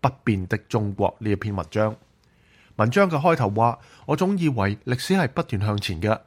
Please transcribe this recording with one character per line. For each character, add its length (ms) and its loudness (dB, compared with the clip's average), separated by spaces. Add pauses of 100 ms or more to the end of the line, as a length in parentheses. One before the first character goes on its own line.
《不 80 2 (140)
變 220 0
的 100 -2 (140)
中 240 -2
國》 160 0 (160)
呢 60 0
一 40 2
篇 200 -6
文 160 -6
章。 240 0 (800)
文 160 2
章 180 4
嘅 100 0
開 160 4
頭 140 0
話： 300 0 (260)
「我 100 0
總 220 0
以 120 2
為 360 0
歷 140 -2
史 160 0
係 140 2
不 120 -4
斷 240 -2
向 160 0
前 180 -6
嘅 160 2 (120)